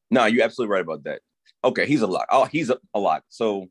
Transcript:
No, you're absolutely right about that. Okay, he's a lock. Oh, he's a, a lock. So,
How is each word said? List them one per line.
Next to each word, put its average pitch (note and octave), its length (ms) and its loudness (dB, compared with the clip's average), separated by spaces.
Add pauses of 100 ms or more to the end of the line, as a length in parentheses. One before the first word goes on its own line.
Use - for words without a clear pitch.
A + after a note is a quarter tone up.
(120)
No, A#2+ 140 4
you're A2+ 180 4
absolutely A2+ 280 -2
right F#2+ 100 0
about D#2 240 -8
that. C#2+ 160 -10 (440)
Okay, F#2 220 2
he's C3 140 2
a G#2 60 0
lock. D#2+ 220 -4
Oh, B2+ 160 4
he's C3+ 240 -4
a, B2+ 80 0 (160)
a G#2+ 60 -2
lock. E2 300 0
So, G2+ 420 -4